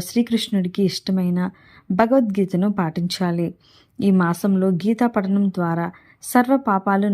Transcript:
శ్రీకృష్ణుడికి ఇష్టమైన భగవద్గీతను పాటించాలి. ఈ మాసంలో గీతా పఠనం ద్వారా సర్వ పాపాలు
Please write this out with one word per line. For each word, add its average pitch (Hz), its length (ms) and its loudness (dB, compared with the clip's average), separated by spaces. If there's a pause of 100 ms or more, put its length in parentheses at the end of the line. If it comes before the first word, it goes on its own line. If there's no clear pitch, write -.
శ్రీకృష్ణుడికి 208 760 -2 (100)
ఇష్టమైన 180 480 -2 (600)
భగవద్గీతను 202 680 2 (100)
పాటించాలి. 170 680 -2 (600)
ఈ - 20 4 (140)
మాసంలో 185 460 0 (140)
గీతా 226 320 0
పఠనం 202 300 0 (120)
ద్వారా 170 300 -2 (440)
సర్వ 247 260 4 (120)
పాపాలు 196 460 0